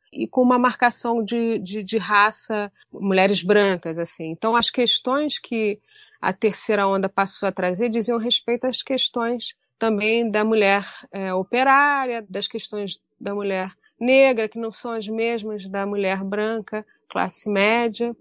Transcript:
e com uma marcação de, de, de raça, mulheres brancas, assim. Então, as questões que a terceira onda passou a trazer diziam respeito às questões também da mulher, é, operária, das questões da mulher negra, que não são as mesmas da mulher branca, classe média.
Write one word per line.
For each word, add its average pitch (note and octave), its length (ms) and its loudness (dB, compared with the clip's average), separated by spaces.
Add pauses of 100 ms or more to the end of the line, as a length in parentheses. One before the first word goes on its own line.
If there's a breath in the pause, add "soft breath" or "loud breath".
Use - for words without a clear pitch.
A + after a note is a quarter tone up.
(120)
e - 140 -4
com - 160 2
uma B3 160 6
marcação A#3+ 640 0
de, A3+ 380 0
de, G3+ 240 -8
de A3 140 -2
raça, G#3 720 0 (200 soft breath)
mulheres F#3+ 500 2
brancas, F#3 580 2
assim. E3 300 -8
Então, A3 260 0
as A#3 120 2
questões C4 680 0
que G#3+ 400 -4 (420 soft breath)
a F#3 120 0
terceira G3+ 560 0
onda G3 200 0
passou G3 400 -2
a F#3 40 -2
trazer F#3 360 -2
diziam A#3 300 -2
respeito A#3+ 480 -2
às B3+ 160 -4
questões A#3+ 720 -4 (240)
também A3 520 2
da G#3+ 140 2
mulher, G3+ 400 4 (260 loud breath)
é, F#3+ 220 -6
operária, C4 960 2
das G3 180 -8
questões G#3 520 -8 (200)
da G3+ 160 -8
mulher F#3+ 360 -4 (280)
negra, B3+ 500 6
que A3 100 -14
não A3+ 120 -4
são A#3 220 -8
as A3 160 -6
mesmas A3 600 -4
da G3 160 -4
mulher G3 380 -2
branca, G#3+ 640 -6 (220)
classe F#3 420 -4
média. A3+ 720 0